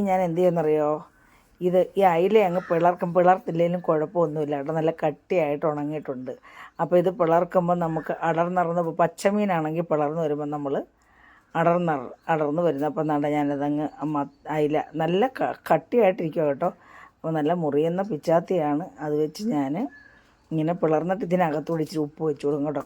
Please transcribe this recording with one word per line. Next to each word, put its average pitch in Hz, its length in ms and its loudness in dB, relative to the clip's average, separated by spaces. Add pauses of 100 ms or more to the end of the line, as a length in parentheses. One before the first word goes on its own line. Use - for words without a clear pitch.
ഞാൻ 185 180 2
എന്ത് 170 140 0
ചെയ്യുമെന്നറിയോ? 151 500 2 (720)
ഇത് 180 180 4 (200)
ഈ 196 40 4 (100)
അയില 196 360 4
അങ്ങ് 180 220 -2
പിളർക്കും. 175 460 2
പിളർത്തില്ലെങ്കിലും 175 720 2
കുഴപ്പമൊന്നുമില്ല 156 720 0
കേട്ടോ. 147 200 -4
നല്ല 160 140 0 (120)
കട്ടിയായിട്ട് 151 640 0
ഉണങ്ങിയിട്ടുണ്ട്. 143 640 -6 (500)
അപ്പോൾ 170 200 2
ഇത് 185 80 0 (100)
പിളർക്കുമ്പോൾ 175 640 2
നമുക്ക് 160 300 -4 (140)
അടർന്നടർന്ന് 175 600 0
പോ-, 156 140 -8
പച്ചമീനാണെങ്കിൽ 170 880 0
പിളർന്ന് 151 340 0
വരുമ്പോൾ 147 300 -4
നമ്മൾ 143 180 -4 (840)
അടർന്നട-, 165 500 2 (220)
അടർന്ന് 151 340 0
വരുന്നത്. 147 240 0
അപ്പം 156 240 -2
എന്താ 147 220 0
ഞാനതങ്ങ് 147 500 -2 (280)
മ-, 143 200 -4 (220)
അയില 151 220 0 (240)
നല്ല 180 260 0 (100)
ക-, 135 180 -4 (140)
കട്ടിയായിട്ടിരിക്കുക 180 800 2
കേട്ടോ. 143 200 -2 (460)
അപ്പോൾ 160 220 -8
നല്ല 147 140 0 (100)
മുറിയുന്ന 160 480 0
പിച്ചാത്തിയാണ്. 160 760 0 (200)
അത് 151 160 -2
വെച്ച് 156 220 -4 (100)
ഞാൻ 139 200 -2 (800)
ഇങ്ങനെ 160 300 0
പിളർന്നിട്ട് 165 480 0
ഇതിനകത്തൂടെ 165 560 0
ഇച്ചിരി 151 220 -4
ഉപ്പ് 147 200 -12
വെച്ച് 147 200 -4
കൊടുക്കും 147 200 0
കേട്ടോ. 143 180 -4